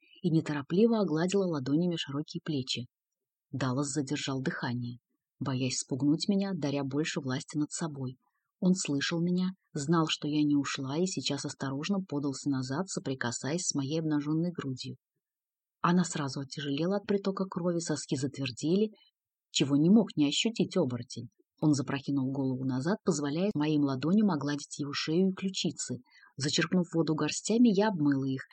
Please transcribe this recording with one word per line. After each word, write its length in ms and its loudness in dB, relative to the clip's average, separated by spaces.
и 80 2
неторопливо 720 2
огладила 440 0
ладонями 500 0
широкие 480 -6
плечи. 440 -4
Даллас 400 -2
задержал 500 -4
дыхание, 560 -4
боясь 380 -2
спугнуть 500 0
меня, 280 0
даря 280 -2
больше 360 -2
власти 380 -4
над 140 0
собой. 460 -6
Он 120 6
слышал 480 0
меня, 300 2
знал, 340 2
что 200 -4
я 160 2
не 120 4
ушла, 420 -2
и 80 2
сейчас 400 -4
осторожно 560 -4
подался 480 -2
назад, 400 0
соприкасаясь 800 -4
с 80 0
моей 240 -2
обнажённой 520 0
грудью. 460 -8
Она 220 4
сразу 380 -6
оттяжелела 560 -4
от 80 -10
притока 400 -2
крови, 340 -2
соски 360 -4
затвердели, 760 0
чего 260 2
не 120 6
мог 280 6
не 100 6
ощутить 480 0
оборотень. 540 -2
Он 120 6
запрокинул 580 -2
голову 320 -2
назад, 400 0
позволяя 500 0
моим 300 2
ладоням 480 2
огладить 480 -4
его 140 -6
шею 360 2
и 40 0
ключицы. 680 -6
Зачерпнув 560 0
воду 220 2
горстями, 540 2
я 200 4
обмыла 340 2
их. 300 -2